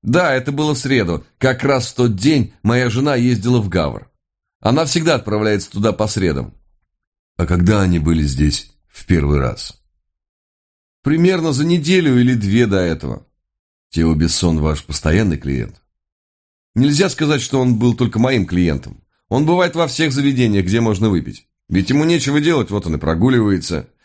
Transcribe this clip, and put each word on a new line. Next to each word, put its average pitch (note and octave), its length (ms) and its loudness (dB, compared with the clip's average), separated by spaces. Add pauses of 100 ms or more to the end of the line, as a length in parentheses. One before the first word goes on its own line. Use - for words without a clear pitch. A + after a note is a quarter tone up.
Да, D#3+ 300 0
это C3 200 -4
было D3+ 220 -2
в B2 40 -4
среду. G#2+ 480 -2 (100)
Как C3 260 0
раз C3+ 260 0
в - 60 -14
тот A#2+ 220 0
день C3 460 0
моя A#2+ 260 0
жена C3 280 -2
ездила A#2+ 440 0
в G2+ 80 -4
Гавр. D#2 420 -4 (500)
Она C#3+ 260 0
всегда D#3+ 300 0
отправляется G#2+ 540 -2
туда G#2 220 0
по G#2+ 140 -2
средам». D#2 480 -4 (840)
«А E2+ 100 -2
когда F2+ 360 2
они F2+ 160 2
были D#2+ 240 0
здесь D2 500 -2 (160)
в - 160 -20
первый D2 360 2
раз?» - 420 -8 (1200)
«Примерно E3 500 2
за C#3 140 0
неделю E3 520 2
или B2 160 4
две A2 320 2
до G2 120 0
этого». D#2 480 -4 (640)
«Тео E2 240 2
Бессон D#2+ 460 0
ваш D2+ 240 -2
постоянный D#2+ 520 0
клиент?» C2 460 -8 (920)
«Нельзя D3 360 2
сказать, D3 320 -2
что C3+ 180 -2
он B2 180 2
был A#2+ 160 2
только A#2+ 240 -2
моим A#2+ 280 0
клиентом. F2 540 -2 (300)
Он C#3 160 2
бывает F3 300 0
во E3 100 0
всех D3 260 -2
заведениях, B2 540 2
где G#2+ 140 0
можно A2 280 0
выпить. E2+ 380 -4 (220)
Ведь F#2 200 0
ему D3 160 2
нечего D3+ 360 0
делать, D3 300 0
вот G2+ 160 -4
он D#2+ 100 -2
и - 20 -8
прогуливается. F2 920 0 (160)